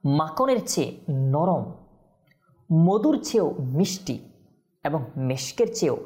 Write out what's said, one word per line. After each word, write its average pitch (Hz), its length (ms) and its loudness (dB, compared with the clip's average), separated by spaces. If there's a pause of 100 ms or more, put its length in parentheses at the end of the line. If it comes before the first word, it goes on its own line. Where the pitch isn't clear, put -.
মাখনের 156 600 0
চেয়ে - 340 -4 (100)
নরম, 139 640 0 (1000)
মধুর 196 500 4
চেয়েও 190 360 0
মিষ্টি 135 760 -4 (520)
এবং 147 200 -2 (120)
মেশকের 131 580 -2
চেয়েও 131 320 0